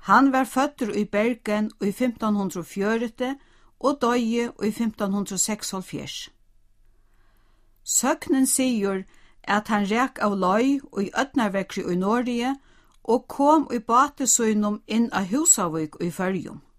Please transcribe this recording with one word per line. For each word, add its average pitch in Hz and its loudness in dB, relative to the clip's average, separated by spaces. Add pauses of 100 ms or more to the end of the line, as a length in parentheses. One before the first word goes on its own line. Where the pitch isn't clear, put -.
Hann 254 6
var 262 4
føddur 262 -2
í 208 0
Bergen 214 -2 (100)
í 202 0
fimtan 220 -2
hundrað 190 -4
og - -20
fjøruti 226 -2 (500)
og 269 0
doyði 233 0 (140)
í 214 2
fimtan 214 -4
hundrað 202 -4
og 180 0
seksoghálvfjerðs. 185 -8 (1500)
Søgnin 269 2
sigur 202 0 (400)
at 208 0
hann 208 0
rek 247 0
av 208 0
løy 226 2 (120)
og 202 -2
í 190 -6
Ódnarveðri 202 -2
í 175 0
Noregi 240 0 (520)
og 233 0
kom 285 4
í 240 -2
báti 262 2
sínum 208 2
inn 233 2
á 190 -2
Húsavík 175 0
í 175 -2
Føroyum. 185 -4 (180)